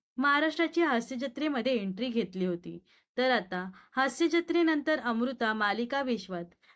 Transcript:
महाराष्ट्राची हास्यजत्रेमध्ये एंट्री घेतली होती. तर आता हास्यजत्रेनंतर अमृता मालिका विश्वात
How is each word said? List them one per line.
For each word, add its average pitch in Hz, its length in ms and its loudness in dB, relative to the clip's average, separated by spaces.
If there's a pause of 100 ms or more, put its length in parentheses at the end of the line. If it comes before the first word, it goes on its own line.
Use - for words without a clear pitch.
(160)
महाराष्ट्राची 311 640 2
हास्यजत्रेमध्ये 262 920 0
एंट्री 202 360 -2
घेतली 185 380 -2
होती. 175 320 -4 (380)
तर 254 140 2
आता 190 400 -2 (260)
हास्यजत्रेनंतर 320 1000 2
अमृता 233 540 0
मालिका 220 500 0
विश्वात 190 420 -4 (320)